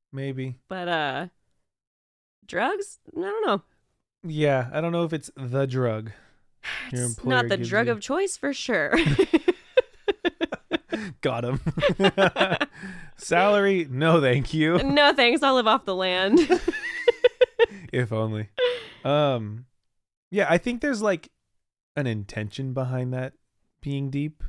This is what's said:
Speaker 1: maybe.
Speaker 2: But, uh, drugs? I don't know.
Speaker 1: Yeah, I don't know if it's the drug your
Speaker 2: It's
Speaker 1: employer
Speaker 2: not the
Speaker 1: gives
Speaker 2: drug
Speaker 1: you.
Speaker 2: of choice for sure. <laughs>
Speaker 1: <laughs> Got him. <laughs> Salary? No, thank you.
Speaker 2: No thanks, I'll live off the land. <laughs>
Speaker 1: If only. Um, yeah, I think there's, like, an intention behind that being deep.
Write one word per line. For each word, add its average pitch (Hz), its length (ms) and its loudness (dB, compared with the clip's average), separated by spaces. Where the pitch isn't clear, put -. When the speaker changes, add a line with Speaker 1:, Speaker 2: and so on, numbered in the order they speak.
Speaker 1:
maybe. 131 460 -8
Speaker 2:
But, 180 180 -8
uh, 156 400 -2
drugs? 381 500 -4
I 330 60 -6
don't 415 240 -4
know. 202 160 0
Speaker 1:
Yeah, 147 500 0
I 156 80 -2
don't 170 100 -2
know 170 120 0
if 160 100 -4
it's 147 240 -8
the 135 300 -2
drug 113 440 -2
your 123 120 -4
Speaker 2:
It's 117 140 -6
Speaker 1:
employer 254 180 0
Speaker 2:
not 240 140 2
the 196 80 0
Speaker 1:
gives 175 120 -4
Speaker 2:
drug 214 180 0
Speaker 1:
you. 240 40 0
Speaker 2:
of 214 100 -2
choice 370 360 -4
for 277 160 -4
sure. 185 440 -2
<laughs> 330 80 4
Speaker 1:
<laughs> 214 300 -10
Got 120 240 -2
him. 127 140 -2
<laughs> 190 720 2
Salary? 196 720 2
No, 160 320 4
thank 127 320 2
you. 160 240 4
Speaker 2:
No 285 360 4
thanks, 254 280 4
I'll 269 140 4
live 233 120 2
off 220 180 2
the 190 100 -2
land. 185 440 2
<laughs> - 60 -2
Speaker 1:
If 123 200 0
only. 110 340 -2
Um, 127 640 0
yeah, 190 200 0
I 170 80 6
think 240 220 -2
there's, 262 220 -2
like, 202 280 -2
an 139 100 -2
intention 110 680 -6
behind 127 400 -4
that 127 200 -8
being 139 280 -4
deep. 147 400 -6